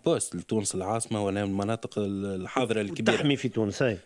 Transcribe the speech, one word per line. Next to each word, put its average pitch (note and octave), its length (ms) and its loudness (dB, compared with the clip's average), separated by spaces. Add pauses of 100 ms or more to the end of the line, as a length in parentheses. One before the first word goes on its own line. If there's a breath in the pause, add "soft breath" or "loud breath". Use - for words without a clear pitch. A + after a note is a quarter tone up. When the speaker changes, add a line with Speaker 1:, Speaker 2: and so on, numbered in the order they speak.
Speaker 1:
بوست C#3+ 300 2
لتونس G2 400 -2
العاصمة G#2 500 -2
ولا G2 180 0
المناطق G2+ 560 -2
ال-، G2 260 -2
الحاضرة G#2+ 560 -2
الكبيرة. A2 340 2
Speaker 2:
وتحمي C#3+ 200 4
في B2+ 140 -2
تونس، G#2+ 320 0
أي. A2+ 240 2